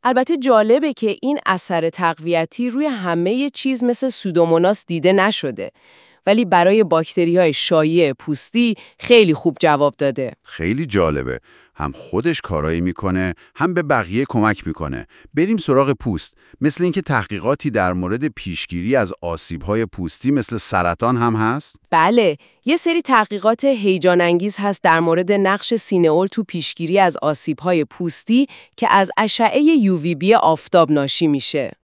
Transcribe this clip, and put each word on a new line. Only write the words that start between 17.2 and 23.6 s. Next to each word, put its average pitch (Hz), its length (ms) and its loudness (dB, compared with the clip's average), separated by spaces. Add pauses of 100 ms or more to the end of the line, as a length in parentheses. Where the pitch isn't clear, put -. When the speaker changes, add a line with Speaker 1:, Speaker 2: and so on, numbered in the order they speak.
Speaker 2:
در 95 240 0
مورد 98 340 -4
پیشگیری 90 680 -6
از 101 260 0
آسیب‌های 85 640 -4
پوستی 98 460 -6
مثل 120 260 -2
سرطان 101 600 -2
هم 117 180 0
هست؟ 113 400 -4 (160)
Speaker 1:
بله، 180 460 2 (280)
یه 302 120 0
سری 339 240 -2
تحقیقات 220 640 0